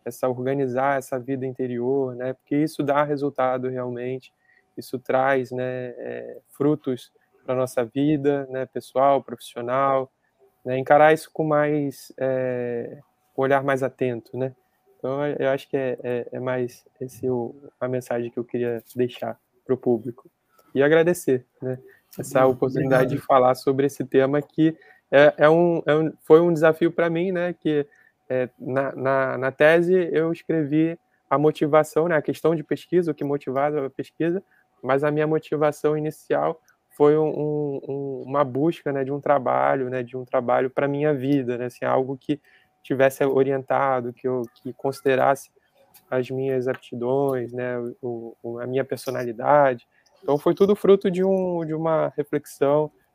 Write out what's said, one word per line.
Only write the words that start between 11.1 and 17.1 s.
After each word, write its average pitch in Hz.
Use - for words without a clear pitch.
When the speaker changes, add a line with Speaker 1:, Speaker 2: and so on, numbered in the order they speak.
Speaker 1:
isso 156
com 160
mais, 147
é, 127
com 135
olhar 135
mais 135
atento, 123
né? 127
Então, 139
eu, 143
eu 135
acho 139
que -
é, 127
é, 123
é 127
mais 127
esse 131